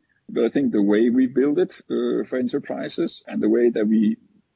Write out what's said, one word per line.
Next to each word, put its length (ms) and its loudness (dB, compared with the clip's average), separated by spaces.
But 160 0
I 40 2
think 220 -2
the 100 0
way 280 4
we 180 2
build 320 0
it, 140 -2
uh, 340 -2
for 140 -6
enterprises 880 -6
and 140 -6
the 80 2
way 200 4
that 180 -2
we, 300 2